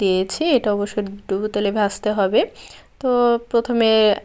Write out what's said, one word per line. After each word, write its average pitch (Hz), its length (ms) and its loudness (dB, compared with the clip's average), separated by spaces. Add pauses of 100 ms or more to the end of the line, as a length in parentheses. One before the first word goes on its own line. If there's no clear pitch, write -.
দিয়েছি, 190 400 -2 (140)
এটা 220 200 -2
অবশ্যই 202 280 -4 (240)
ডুবো 202 260 -2
তেলে 208 240 -2
ভাজতে 208 400 -2
হবে। 202 220 2 (600)
তো 262 80 -4 (420)
প্রথমে 233 400 0 (340)